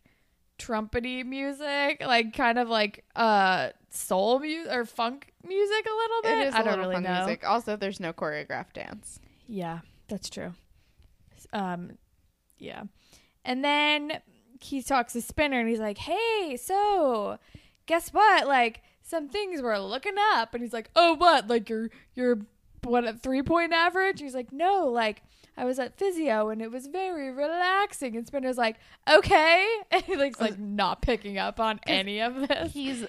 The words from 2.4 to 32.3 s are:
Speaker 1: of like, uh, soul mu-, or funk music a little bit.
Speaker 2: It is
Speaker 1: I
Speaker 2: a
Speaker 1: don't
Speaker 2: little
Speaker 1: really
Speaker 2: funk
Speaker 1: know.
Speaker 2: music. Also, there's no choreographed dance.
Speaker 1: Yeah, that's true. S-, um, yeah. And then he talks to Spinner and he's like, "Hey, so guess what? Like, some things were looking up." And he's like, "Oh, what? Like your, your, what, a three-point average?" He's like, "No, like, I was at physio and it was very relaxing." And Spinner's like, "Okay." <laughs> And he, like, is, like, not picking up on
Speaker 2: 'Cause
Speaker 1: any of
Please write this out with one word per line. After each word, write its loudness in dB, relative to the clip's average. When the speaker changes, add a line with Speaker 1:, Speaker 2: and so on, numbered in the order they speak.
Speaker 1:
of 0
like, 0
uh, 4
soul 2
mu-, -6
or -2
funk -6
music 0
a -4
little -2
bit. 2
Speaker 2:
It 0
is -2
Speaker 1:
I 2
Speaker 2:
a 2
Speaker 1:
don't 0
Speaker 2:
little -2
Speaker 1:
really -2
Speaker 2:
funk -2
Speaker 1:
know. 0
Speaker 2:
music. -4
Also, 0
there's -6
no -6
choreographed -8
dance. -16
Speaker 1:
Yeah, -8
that's -10
true. -10
S-, -20
um, -6
yeah. -14
And -2
then 0
he -6
talks 0
to -4
Spinner 0
and 0
he's 0
like, -4
"Hey, -2
so 0
guess -2
what? 6
Like, 2
some -6
things -6
were 0
looking -6
up." 0
And -8
he's -8
like, -8
"Oh, 6
what? 6
Like 0
your, -4
your, 2
what, 2
a -2
three-point 0
average?" 2
He's -10
like, -8
"No, 2
like, 0
I -4
was -2
at -6
physio 0
and -6
it -8
was -12
very -6
relaxing." -2
And -8
Spinner's -4
like, 0
"Okay." 8
<laughs> -16
And 4
he, -4
like, 0
is, -12
like, -2
not -2
picking -2
up -4
on 0
Speaker 2:
'Cause -20
Speaker 1:
any 0
of -2